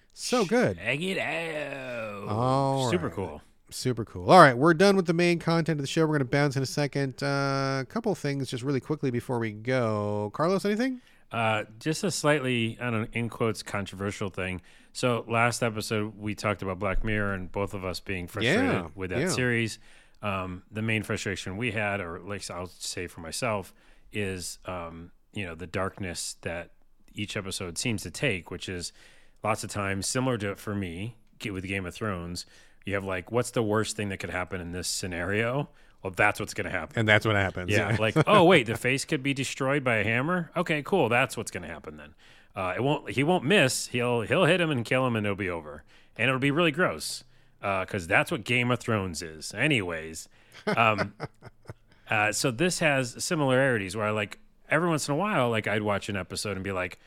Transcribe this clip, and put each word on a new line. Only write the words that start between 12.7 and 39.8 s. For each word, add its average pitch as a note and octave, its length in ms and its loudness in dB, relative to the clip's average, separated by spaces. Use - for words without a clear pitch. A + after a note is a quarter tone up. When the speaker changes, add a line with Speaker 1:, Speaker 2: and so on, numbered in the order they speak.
Speaker 2:
I B2 100 -6
don't A2 120 0
know, A#2+ 100 -4
in A#2 160 -2
quotes, A2 340 -2
controversial G2 680 -6
thing. F#2 320 -6
So A#2+ 360 0
last A#2 340 2
episode, G#2+ 540 -2
we G#2 180 -6
talked G#2 280 -2
about F#2+ 160 -4
Black F#2+ 260 0
Mirror G#2+ 300 0
and F#2 180 -8
both G2+ 220 -4
of F#2 100 -8
us F2+ 160 -4
being F2+ 280 -6
frustrated C#3 360 0
Speaker 1:
Yeah, B2 300 0
Speaker 2:
with F#2 160 -6
that F2 100 -2
Speaker 1:
yeah. F3 80 0
Speaker 2:
series. A#2+ 500 0
Um, F#2 480 -6
the A2 120 -6
main A2 200 0
frustration G2 540 -4
we A#2+ 160 -4
had, G#2 280 -2
or F2 160 -8
at F2 100 -14
least G2+ 240 -10
I'll F2+ 180 -8
say - 400 -8
for - 120 -16
myself, F#2+ 540 -4
is, F#2+ 520 -6
um, E2+ 460 -10
you G#2 100 -8
know, E2+ 100 -10
the E2+ 120 -12
darkness F#2 760 -6
that E2+ 280 -8
each - 240 -6
episode F#2 400 -6
seems A2 280 -2
to F2+ 60 -8
take, G2 400 -4
which - 180 -10
is F2 240 -6
lots G#2+ 220 -2
of G2+ 60 -8
times G2 360 -4
similar B2+ 320 0
to, G2 160 -4
for G#2 200 -8
me, G2 420 -6
Ga-, A#2+ 100 -6
with F#2 160 -6
Game F#2+ 200 -4
of F2 80 -8
Thrones, F2 520 -6
you G2 80 -4
have, G2 100 -2
like, F#2 280 -6
what's A#2+ 180 0
the B2 140 0
worst G#2 320 0
thing G#2 140 -4
that F#2 80 -6
could E2+ 120 -8
happen F2+ 300 -4
in F2 120 -8
this F2 160 -6
scenario? G#2 800 -2
Well, F#2+ 140 -6
that's G#2 240 4
what's G2+ 140 -6
gonna F2+ 160 -6
happen. E2 300 -4
Speaker 1:
And A2 80 2
that's G#2+ 180 6
what A2 100 4
happens. F#2 340 0
Speaker 2:
Yeah, G2 200 2
Speaker 1:
Yeah. A2+ 60 2
<laughs> G#2 40 0
Speaker 2:
like, A2 140 2
oh, G3+ 180 8
wait, E3 220 8
the A2+ 100 -2
face C3 280 0
could D3 180 -4
be C#3 120 -2
destroyed C3+ 500 -2